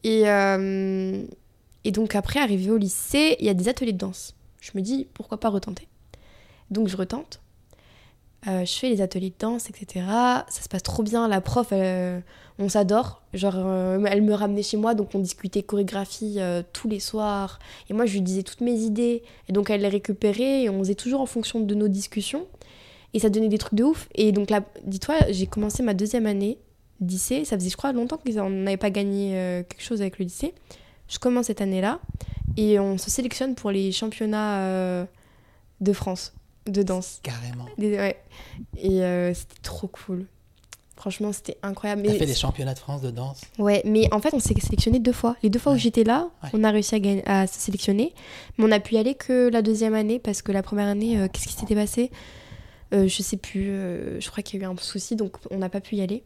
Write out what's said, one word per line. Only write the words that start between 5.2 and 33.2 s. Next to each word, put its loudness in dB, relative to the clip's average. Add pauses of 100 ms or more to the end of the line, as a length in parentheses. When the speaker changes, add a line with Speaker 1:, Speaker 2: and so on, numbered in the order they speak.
Speaker 1:
pas 0
retenter ? » -6 (840)
Donc, 0
je -4
retente. -6 (1040)
Euh, 0
je -4
fais -2
les 4
ateliers -2
de -18
danse, -4
et -14
cetera. 0
Ça -10
se -12
passe -6
trop -2
bien. 2
La 2
prof, 0
elle, 0 (360)
on 0
s'adore. 2 (120)
Genre, 0
euh, 0
elle 4
me 6
ramenait 0
chez -2
moi, 2
donc 0
on 0
discutait -2
chorégraphie, -4
euh, -2 (100)
tous -6
les -2
soirs. -4 (300)
Et -4
moi, 2
je 2
lui 0
disais 0
toutes -10
mes 2
idées. 0 (260)
Et -2
donc, 2
elle 2
les 2
récupérait 2
et 2
on 0
faisait 0
toujours -2
en 0
fonction -4
de 0
nos 2
discussions. -4 (680)
Et 2
ça 4
donnait 2
des 2
trucs -4
de 4
ouf. 2
Et 6
donc, 2
là, 2 (240)
dis-toi, -4 (160)
j'ai -2
commencé -2
ma 2
deuxième 0
année -2 (420)
de -2
lycée. -2
Ça -2
faisait, -2
je -6
crois, -2
longtemps -2
qu'on -4
n'avait -2
pas 0
gagné, 0
euh, -2
quelque -14
chose -4
avec -4
le -2
lycée. -6 (560)
Je -10
commence 2
cette -4
année-là -2 (560)
et 4
on 0
se -8
sélectionne -2